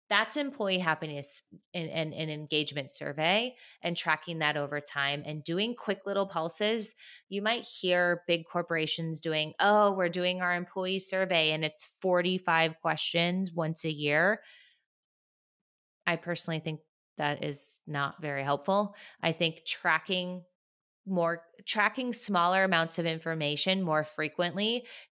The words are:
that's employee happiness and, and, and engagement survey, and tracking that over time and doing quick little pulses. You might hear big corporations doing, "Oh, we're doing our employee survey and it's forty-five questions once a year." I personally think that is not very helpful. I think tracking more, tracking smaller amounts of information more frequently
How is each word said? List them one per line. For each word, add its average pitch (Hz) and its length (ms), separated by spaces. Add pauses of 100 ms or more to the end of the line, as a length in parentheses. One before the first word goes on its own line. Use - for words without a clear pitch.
(100)
that's 214 260
employee 208 440
happiness 156 640 (300)
and, 165 160
and, 156 240
and 156 180
engagement 151 640
survey, 165 640 (280)
and 175 140
tracking 160 440
that 151 160
over 147 240
time 143 440
and 151 180
doing 208 320
quick 196 300
little 196 220
pulses. 208 680 (340)
You 196 120
might 226 220
hear 175 640
big 165 180
corporations 165 800
doing, 156 360
"Oh, 208 340
we're 185 180
doing 180 320
our 175 120
employee 185 440
survey 185 540
and 156 120
it's - 240 (140)
forty-five 175 800
questions 170 680
once 160 360
a 156 40
year." 151 520 (1600)
I 170 100
personally 165 440
think 156 200 (360)
that 147 260
is - 440
not 143 340
very 143 220
helpful. 190 520 (280)
I 165 100
think 160 320
tracking 180 800 (640)
more, 170 360 (220)
tracking 220 480
smaller 185 520
amounts 165 340
of 165 80
information 160 760
more 156 220
frequently 180 800 (280)